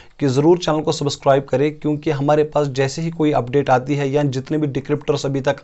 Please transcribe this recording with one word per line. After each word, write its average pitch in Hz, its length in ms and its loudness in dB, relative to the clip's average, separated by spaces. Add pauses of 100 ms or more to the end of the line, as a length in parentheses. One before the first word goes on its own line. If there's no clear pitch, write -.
(200)
कि 143 80 0
ज़रूर 143 300 4
चैनल 156 240 -2
को 156 100 -2
सब्सक्राइब 139 520 0
करें, 147 360 -2
क्योंकि 151 320 -2
हमारे 147 320 2
पास 151 240 0
जैसे 135 340 -2
ही 165 80 -4
कोई 160 220 0
अपडेट 135 380 0
आती 131 260 2
है 139 160 -2
या 147 120 2
जितने 135 340 -2
भी 156 100 -2
डिक्रिप्टर्स 139 580 -4
अभी 139 160 -2
तक 139 220 0